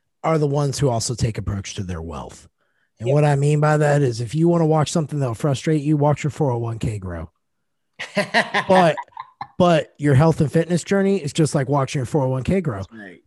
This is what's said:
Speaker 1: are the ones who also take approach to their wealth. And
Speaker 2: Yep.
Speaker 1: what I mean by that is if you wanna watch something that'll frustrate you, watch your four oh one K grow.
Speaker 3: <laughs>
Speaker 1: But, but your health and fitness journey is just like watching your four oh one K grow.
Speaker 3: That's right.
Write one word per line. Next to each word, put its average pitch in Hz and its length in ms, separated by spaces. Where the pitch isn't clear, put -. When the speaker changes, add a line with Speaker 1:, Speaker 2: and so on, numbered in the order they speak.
Speaker 1:
are 160 140
the 151 100
ones 143 320
who 143 80
also 117 280
take 113 220
approach 101 380
to 107 80
their 87 180
wealth. 73 460
And 113 100
Speaker 2:
Yep. 135 40
Speaker 1:
what 147 120
I 147 100
mean 147 240
by 151 160
that 147 260
is 120 200
if 113 120
you 160 140
wanna 170 180
watch 156 240
something 151 300
that'll 123 160
frustrate 151 460
you, 151 160
watch 147 260
your 151 80
four 143 200
oh 120 80
one 113 200
K 107 180
grow. 87 320
Speaker 3:
<laughs> - 160
Speaker 1:
But, 185 260
but 175 380
your 143 180
health 160 260
and 143 100
fitness 165 320
journey 196 380
is 147 120
just 156 200
like 139 140
watching 139 320
your 123 60
four 143 180
oh 131 60
one 131 140
K 185 180
grow. 135 160
Speaker 3:
That's 98 160
right. 101 320